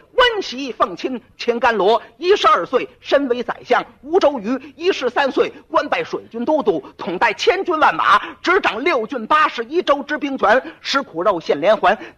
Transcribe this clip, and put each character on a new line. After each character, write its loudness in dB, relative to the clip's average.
温 2
席 -8
奉 -4
亲 -8
秦 -4
甘 2
罗， 2
一 2
十 2
二 4
岁 -2
身 0
为 0
宰 -8
相， 2
吴 0
周 2
瑜 -6
一 -2
十 -2
三 0
岁 0
官 0
拜 -2
水 -8
军 -8
都 2
督， 0
统 -8
带 2
千 0
军 0
万 4
马， 4
执 2
掌 -4
六 0
郡 -8
八 2
十 -8
一 -2
州 0
之 -6
兵 -6
权， 4
使 -4
苦 -6
肉 0
献 -2
连 4
环， 2